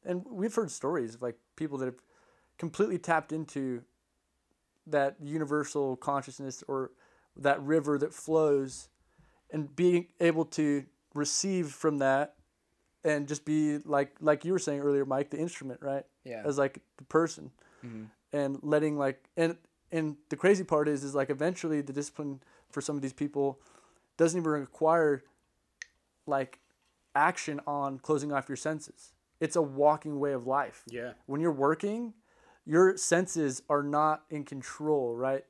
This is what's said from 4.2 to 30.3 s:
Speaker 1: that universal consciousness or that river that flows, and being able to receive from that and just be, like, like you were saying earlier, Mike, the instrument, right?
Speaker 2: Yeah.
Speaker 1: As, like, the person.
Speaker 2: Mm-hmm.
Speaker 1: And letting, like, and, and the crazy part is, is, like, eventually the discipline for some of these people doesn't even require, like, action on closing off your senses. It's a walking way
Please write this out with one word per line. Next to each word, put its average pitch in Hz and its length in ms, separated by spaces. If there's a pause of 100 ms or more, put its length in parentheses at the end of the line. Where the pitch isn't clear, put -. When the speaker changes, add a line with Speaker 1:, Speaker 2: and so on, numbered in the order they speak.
Speaker 1:
that 139 320
universal 143 760
consciousness 139 720
or 131 240 (440)
that 139 260
river 147 360
that 143 160
flows, 147 760 (600)
and 143 260
being 175 320 (120)
able 165 260
to 143 400 (280)
receive 165 580
from 147 260
that 139 380 (680)
and 147 240
just 147 180
be, 151 340
like, 143 420
like 151 240
you 175 60
were 185 80
saying 143 200
earlier, 143 260
Mike, 135 260
the 143 80
instrument, 143 420
right? 139 240 (180)
Speaker 2:
Yeah. 117 220
Speaker 1:
As, 139 120
like, 139 240 (160)
the - 60
person. 160 480 (340)
Speaker 2:
Mm-hmm. 110 200 (280)
Speaker 1:
And 139 300
letting, 151 340
like, 139 400
and, 170 200 (340)
and 156 260 (120)
the 151 80
crazy 190 260
part 151 240
is, 143 160
is, 139 100
like, 135 160
eventually 151 520
the 139 120
discipline 143 480 (280)
for 143 120
some 147 140
of 143 60
these 135 120
people 139 460 (580)
doesn't 165 220
even 160 120
require, 151 720 (1000)
like, 139 340 (540)
action 151 540
on 139 320
closing 147 320
off 139 180
your 139 60
senses. - 580 (260)
It's 160 160
a 170 60
walking 147 580
way 143 140